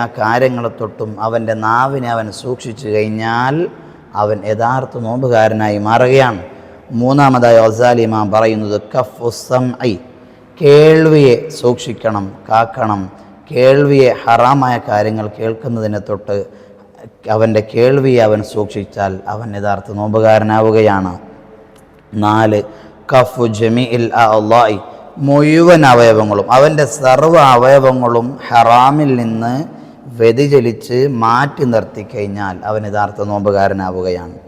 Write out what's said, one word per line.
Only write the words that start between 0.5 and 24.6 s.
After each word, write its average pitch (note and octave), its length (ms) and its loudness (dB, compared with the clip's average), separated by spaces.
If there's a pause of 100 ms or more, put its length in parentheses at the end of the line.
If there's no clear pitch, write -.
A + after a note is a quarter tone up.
തൊട്ടും G#2+ 320 -10 (140)
അവൻ്റെ A2+ 280 -4 (120)
നാവിനെ B2+ 500 -2
അവൻ A2 120 -6 (120)
സൂക്ഷിച്ചു B2 540 -12
കഴിഞ്ഞാൽ A2 640 -4 (680)
അവൻ G#2+ 160 -2 (120)
യഥാർത്ഥ A#2+ 560 -4
നോമ്പുകാരനായി A2 800 0
മാറുകയാണ്. B2 560 0 (600)
മൂന്നാമതായി B2+ 680 4
ഗസാലി A#2 420 2
ഇമാം G#2+ 260 -2
പറയുന്നത് A2 420 0 (180)
കഫ്ഫു A#2+ 360 -6 (140)
സമഇ, B2+ 480 -4 (640)
കേൾവിയെ D3+ 800 4 (240)
സൂക്ഷിക്കണം, A2 680 -4 (220)
കാക്കണം. A2+ 520 -2 (500)
കേൾവിയെ, C3+ 600 4 (140)
ഹറാമായ B2 500 2 (140)
കാര്യങ്ങൾ G#2+ 360 -2 (140)
കേൾക്കുന്നതിനെ A2 720 -6
തൊട്ട് G2+ 260 -6 (1000)
അവൻ്റെ A2 260 0 (100)
കേൾവിയെ B2+ 540 2
അവൻ G#2+ 120 2 (140)
സൂക്ഷിച്ചാൽ G2+ 640 -6 (200)
അവൻ A2+ 140 -12 (120)
യഥാർത്ഥ G2+ 420 -6
നോമ്പുകാരനാവുകയാണ്. G#2+ 1120 2 (1120)
നാല്, G#2+ 340 2 (500)
കഫു B2+ 320 2 (200)
ജമീഇൽ A#2 440 -2 (200)
അഅ്ളാഇ, G#2+ 520 2 (480)